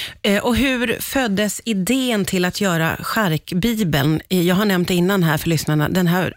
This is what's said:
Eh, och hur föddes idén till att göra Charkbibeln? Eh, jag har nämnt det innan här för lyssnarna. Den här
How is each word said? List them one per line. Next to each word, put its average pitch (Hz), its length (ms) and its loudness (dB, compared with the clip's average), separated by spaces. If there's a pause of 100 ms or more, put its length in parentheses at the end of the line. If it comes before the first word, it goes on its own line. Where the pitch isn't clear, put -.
(220)
Eh, 202 220 0
och 240 120 0
hur 240 440 0
föddes 214 680 -2
idén 226 600 0
till 180 200 0
att 180 160 -4
göra 165 380 0
Charkbibeln? 175 1300 0
Eh, 185 120 2
jag 175 140 2
har 208 100 2
nämnt 180 220 0
det 196 60 -2
innan 180 300 2
här 156 140 2
för 170 120 -4
lyssnarna. 151 400 0
Den 180 180 2
här 180 300 0